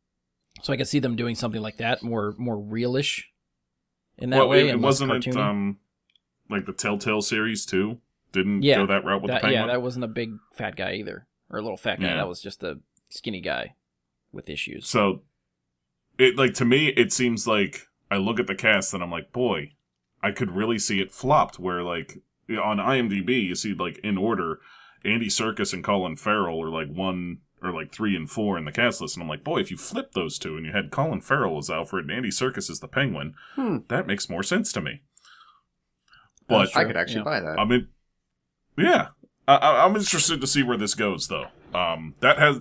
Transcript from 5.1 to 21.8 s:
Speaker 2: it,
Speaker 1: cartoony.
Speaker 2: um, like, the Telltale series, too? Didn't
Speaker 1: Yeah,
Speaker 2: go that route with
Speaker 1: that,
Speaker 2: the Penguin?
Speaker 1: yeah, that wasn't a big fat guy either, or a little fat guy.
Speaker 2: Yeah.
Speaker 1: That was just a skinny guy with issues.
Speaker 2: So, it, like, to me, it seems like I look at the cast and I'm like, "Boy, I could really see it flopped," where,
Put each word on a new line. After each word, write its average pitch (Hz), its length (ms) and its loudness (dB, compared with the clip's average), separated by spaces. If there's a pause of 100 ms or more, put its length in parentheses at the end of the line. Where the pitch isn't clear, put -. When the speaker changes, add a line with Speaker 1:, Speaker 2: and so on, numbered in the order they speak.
Speaker 2:
it, 127 60 -2
Speaker 1:
cartoony. 123 60 -2
Speaker 2:
um, 101 400 0 (720)
like, 101 160 -2
the 95 80 -10
Telltale 107 480 -2
series, 110 440 -2
too? 101 340 0 (340)
Didn't 95 300 2
Speaker 1:
Yeah, 139 140 6
Speaker 2:
go 98 100 4
that 98 180 2
route 98 160 0
with 104 80 -2
Speaker 1:
that, 123 120 0
Speaker 2:
the 107 60 2
Penguin? 110 140 4
Speaker 1:
yeah, 117 60 0
that 123 140 0
wasn't 123 240 -4
a 110 40 -6
big 113 280 -6 (160)
fat 104 220 -8
guy 95 200 -4
either, 101 300 -10 (240)
or - 80 -8
a 107 40 -4
little 107 160 -6
fat - 220 -4
guy. 92 100 -2
Speaker 2:
Yeah. 85 80 -2
Speaker 1:
That 95 100 -2
was 87 140 -10
just - 220 -12
a 76 160 -6 (300)
skinny 98 320 -8
guy 62 340 -6 (580)
with - 160 -12
issues. - 400 -8
Speaker 2:
So, 101 340 2 (960)
it, 127 180 8
like, 127 180 4
to 127 100 0
me, 139 240 6
it 110 240 4
seems 117 340 0
like 104 400 0 (240)
I 101 60 2
look 101 220 0
at 95 80 0
the 98 80 -4
cast 104 380 2
and 92 80 -6
I'm 87 80 -4
like, 82 220 -8
"Boy, 98 420 0 (480)
I 101 100 0
could 98 200 -2
really 110 260 0
see 101 240 0
it 92 100 -6
flopped," 131 460 2
where, 90 240 -4